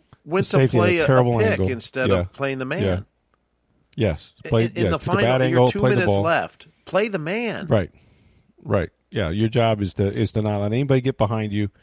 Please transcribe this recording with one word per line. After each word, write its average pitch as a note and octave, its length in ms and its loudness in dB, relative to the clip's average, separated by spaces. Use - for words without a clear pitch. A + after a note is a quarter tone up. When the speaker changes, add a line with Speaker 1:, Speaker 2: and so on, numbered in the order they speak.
Speaker 1:
went F#3 220 -2
Speaker 2:
The - 40 -10
Speaker 1:
to C#3+ 120 4
Speaker 2:
safety B2+ 140 2
had G#2+ 60 4
Speaker 1:
play G#2 140 2
Speaker 2:
a D#3+ 60 2
Speaker 1:
a, - 20 0
Speaker 2:
terrible B2+ 340 4
Speaker 1:
a A2 40 4
pick A3 80 2
Speaker 2:
angle. G2 180 0
Speaker 1:
instead B2+ 400 -4
Speaker 2:
Yeah. F#2+ 100 2
Speaker 1:
of F2 140 -6
playing C3+ 260 -6
the C3 60 -6
man. C3+ 180 -4
Speaker 2:
Yeah. F#2 160 0
Yes. F#2 380 -4
Play, A2+ 220 2
Speaker 1:
In, A2+ 60 -4
in A2 140 -2
Speaker 2:
yeah, F#2 60 0
Speaker 1:
the D#3 60 0
Speaker 2:
took - 40 -12
a - 40 -6
Speaker 1:
final, G3 160 0
Speaker 2:
bad B2 160 2
Speaker 1:
you're B2+ 100 2
Speaker 2:
angle, B2 240 4
Speaker 1:
two C3 80 -4
Speaker 2:
played C3 140 2
the - 40 2
Speaker 1:
minutes G2+ 180 2
Speaker 2:
ball. G2+ 60 2
Speaker 1:
left. C#3 460 -2
Play G3+ 220 0
the F#3+ 120 -6
man. F3+ 480 -6
Speaker 2:
Right. A2 240 0
Right. F#2 260 -2
Yeah, G2+ 180 -2
your G#2 200 0
job A2+ 320 0
is F#2+ 140 -2
to, G2+ 160 0
is A2+ 220 -2
to A2 80 -2
not G#2 200 -2
let G#2 120 -4
anybody C3+ 280 0
get B2+ 160 -4
behind G#2+ 360 -2
you. G#2 160 -2